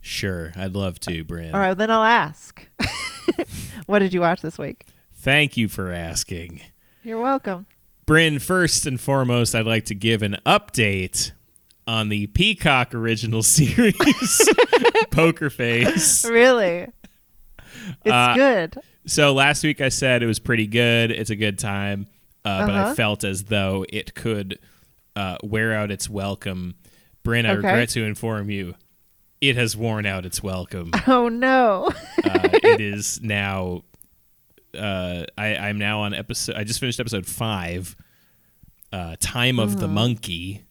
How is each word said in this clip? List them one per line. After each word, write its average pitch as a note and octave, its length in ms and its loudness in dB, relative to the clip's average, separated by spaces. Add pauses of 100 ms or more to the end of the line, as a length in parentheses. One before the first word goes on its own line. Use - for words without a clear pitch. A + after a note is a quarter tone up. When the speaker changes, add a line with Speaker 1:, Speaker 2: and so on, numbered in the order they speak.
Speaker 1:
Sure, F2 540 -8
I'd F#2+ 180 -8
love F#2+ 280 -4
to, E2 220 -6
Bryn. E2 300 -10
Speaker 2:
All G3 60 -2
right, F#3+ 160 0
then G#3+ 160 -2
I'll A3 120 2
ask. - 640 -2 (120)
<laughs> - 0 - (1080)
What G3+ 120 4
did F#3+ 140 2
you F3+ 80 0
watch E3+ 200 0
this D#3+ 160 -10
week? - 280 -12 (280)
Speaker 1:
Thank C#3+ 440 2
you A2+ 100 0
for F#2 240 -6
asking. E2 720 -8 (420)
Speaker 2:
You're A3+ 180 -8
welcome. A#3 440 -4 (420)
Speaker 1:
Bryn, D#3 320 4
first F3+ 480 0
and C3 120 -4
foremost, B2 540 2
I'd A2+ 140 0
like A2+ 180 0
to A2 100 -6
give A2 280 2
an G#2 220 -2
update G#2 880 0 (540)
on A2 240 -2
the G#2 180 -2
Peacock D#3 680 2
original A2+ 480 -2
<laughs> - 0 -
series, A#3 1040 4 (280)
Speaker 2:
<laughs> G#4+ 340 4
Speaker 1:
Poker D#3+ 400 2
Face. A#2+ 760 2
Speaker 2:
Really? A#3 600 4 (1160)
It's G#3+ 80 4
Speaker 1:
Uh, B2 240 6
Speaker 2:
good. A#3+ 420 2 (280)
Speaker 1:
so D3 280 4
last C#3 300 2
week D3+ 180 0
I C3+ 80 2
said B2+ 340 2
it A#2 40 0
was A2 120 0
pretty A2+ 280 0
good. A#2 440 4
It's G#2+ 200 -6
a G#2+ 40 -2
good G#2 240 -2
time. G2+ 480 -4 (360)
Uh, G2 220 0
but G2+ 100 0
I G2+ 80 2
Speaker 2:
Uh-huh. - 120 -2
Speaker 1:
felt G#2 280 0
as F#2+ 220 -4
though F#2+ 440 0
it - 260 -10
could, G2+ 420 -6 (580)
uh, F#2+ 280 -6
wear A2 300 -2
out G#2 180 -2
its - 180 -8
welcome. F#2+ 680 -6 (480)
Bryn, A#2 220 0
I A2 40 2
Speaker 2:
Okay. G2 80 2
Speaker 1:
regret A#2+ 320 2
to A#2 140 -2
inform G#2+ 460 -4
you, F#2+ 260 -6 (680)
it C3+ 160 4
has A2+ 200 0
worn A2 300 -4
out F#2+ 180 -4
its - 160 -8
welcome. F2+ 580 -8
Speaker 2:
<laughs> - 80 0
Oh, B3 220 4
no. B3+ 680 2
<laughs> D#5+ 60 -14 (240)
Speaker 1:
Uh, - 240 2 (140)
it A4 180 6
is G2+ 400 -6
now, G2 600 -2 (920)
uh, F2+ 500 -4 (120)
I, G#2+ 200 -2
I'm G#2 200 -4
now G#2 240 -2
on G#2 140 -4
episode, - 400 -6
I G#2+ 80 -6
just A2 160 -4
finished B2 200 -4
episode A2 280 -4
five, F2+ 680 -6 (960)
uh, E2+ 280 -8
Time B2 400 0
of G#2 200 0
the F2 60 -2
Speaker 2:
Mm-hmm. E2 80 -4
Speaker 1:
Monkey. G2+ 760 -4